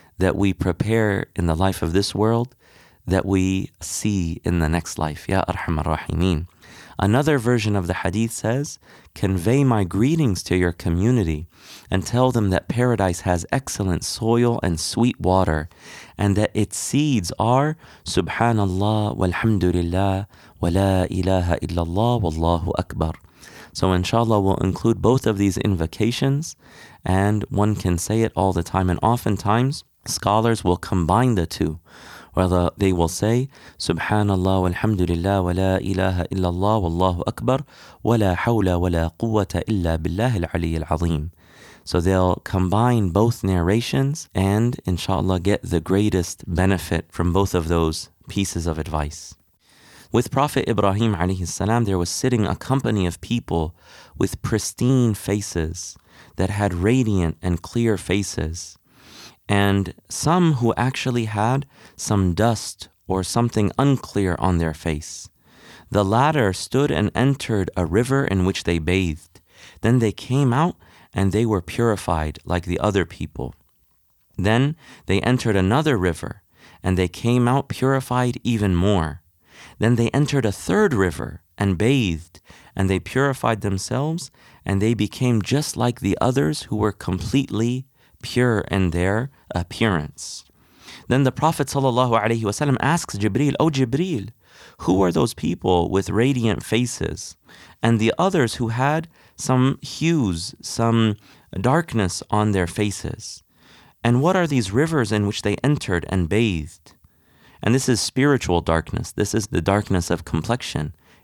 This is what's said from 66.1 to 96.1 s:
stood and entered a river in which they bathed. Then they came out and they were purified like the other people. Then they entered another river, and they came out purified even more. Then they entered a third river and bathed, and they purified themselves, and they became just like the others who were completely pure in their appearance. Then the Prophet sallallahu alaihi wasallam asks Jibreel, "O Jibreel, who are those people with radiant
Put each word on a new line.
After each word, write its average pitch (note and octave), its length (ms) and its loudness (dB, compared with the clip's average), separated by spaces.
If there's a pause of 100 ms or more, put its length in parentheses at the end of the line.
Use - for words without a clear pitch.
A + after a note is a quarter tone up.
stood C3+ 400 -2
and - 220 0
entered A#2 640 0
a F2+ 100 0
river B2 380 0
in F#2+ 200 2
which F#2+ 200 -2
they E2+ 140 0
bathed. E2 640 -2 (400)
Then A#2+ 180 4
they A2 140 2
came C3 400 0
out D#3 240 0 (380)
and G2 180 0
they G#2+ 120 2
were G#2+ 160 2
purified E2+ 840 0
like F2 220 -2
the F2 140 -2
other G2 240 2
people. - 500 -10 (800)
Then B2 400 2 (300)
they F#2+ 140 0
entered A#2 360 0
another B2 420 2
river, - 440 -4 (400)
and F#2 140 0
they F2+ 120 2
came A#2+ 400 0
out C3 200 0
purified B2+ 760 -2
even G#2 300 2
more. E2+ 460 0 (580)
Then A#2 180 2
they A2+ 140 2
entered C#3+ 360 0
a G2+ 60 0
third F#3 420 0
river F2 480 -2 (160)
and G2 180 0
bathed, G2+ 640 0 (340)
and F#2+ 140 0
they F#2+ 100 2
purified B2+ 640 -2
themselves, A#2 680 -4 (340)
and G2 160 0
they A2+ 140 2
became A2 480 0
just C#3 340 -2
like A#2+ 240 -2
the G2 180 0
others C#3+ 440 0
who - 140 -6
were G#2+ 160 2
completely A#2 920 -2 (380)
pure A#2+ 380 0 (100)
in F#2 200 2
their G2 400 0 (240)
appearance. E2+ 880 -4 (640)
Then C3+ 160 2
the B2+ 80 2
Prophet D3+ 360 0
sallallahu B2 500 2
alaihi A2+ 240 0
wasallam B2 380 0
asks D3 380 -2
Jibreel, A2 420 0
"O D#3 80 4
Jibreel, C3+ 640 -2 (480)
who F#3 240 0
are F3+ 100 2
those D3 220 0
people F#2 560 0
with F#2+ 180 -2
radiant A2+ 540 0